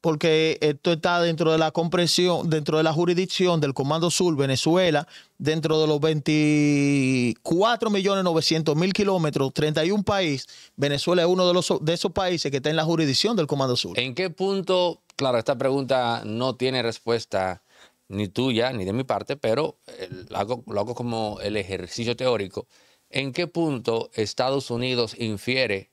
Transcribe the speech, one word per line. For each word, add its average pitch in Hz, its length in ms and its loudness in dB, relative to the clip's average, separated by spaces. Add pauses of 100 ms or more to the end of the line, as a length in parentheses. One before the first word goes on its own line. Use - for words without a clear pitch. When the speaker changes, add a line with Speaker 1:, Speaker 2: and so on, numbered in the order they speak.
Speaker 1:
Porque 160 580 2
esto 151 320 0
está 175 300 0
dentro 165 320 2
de 160 40 2
la 160 140 2
comprensión, 175 800 0
dentro 156 280 0
de 160 60 4
la 160 80 2
jurisdicción 175 680 0
del 139 120 0
Comando 160 380 0
Sur, 175 240 2
Venezuela, 147 720 2 (300)
dentro 156 420 0
de 156 80 4
los 147 140 2
veinticuatro 151 1900 2
millones 196 360 2
novecientos 160 500 2
mil 180 160 2
kilómetros, 160 640 0
treinta 156 320 0
y 185 60 2
un 214 120 0
países, 180 460 -2 (260)
Venezuela 143 460 0
es 170 80 2
uno 180 180 4
de 175 60 4
los, 180 260 2
de 156 140 0
esos 175 180 -2
países 180 400 -2
que 139 60 -2
está 135 120 0
en 156 60 0
la 156 80 2
jurisdicción 165 540 0
del 156 100 0
Comando 135 300 0
Sur. 87 200 -4
Speaker 2:
¿En 127 160 -2
qué 185 160 -4
punto? 185 720 0 (140)
Claro, 127 220 0
esta 123 200 0
pregunta 127 680 0
no 117 300 -4
tiene 127 280 -2
respuesta 104 800 -2 (440)
ni 101 200 -4
tuya 123 460 0
ni 101 120 -6
de 98 80 -2
mi 127 100 -2
parte, 127 340 -4
pero, 123 400 -2 (100)
eh, 185 220 -14 (200)
lo 92 80 -8
hago, 113 300 -4
lo 104 140 -4
hago 117 120 -4
como 113 480 -4
el 104 160 -4
ejercicio 98 580 -6
teórico. 113 520 -2 (420)
¿En 139 240 -4
qué 170 140 -2
punto 123 680 -2
Estados 127 560 -2
Unidos 120 480 -2
infiere 107 760 -2